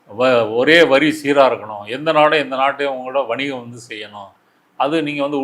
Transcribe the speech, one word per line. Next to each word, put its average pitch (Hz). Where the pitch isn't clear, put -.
வ-, 123
ஒரே 151
வரி 147
சீரா 139
இருக்கணும், 104
எந்த 156
நாடும் 151
எந்த 131
நாட்டையும் 139
அவங்களோட 131
வணிகம் 131
வந்து 120
செய்யணும் 104
அது 147
நீங்க 147
வந்து 143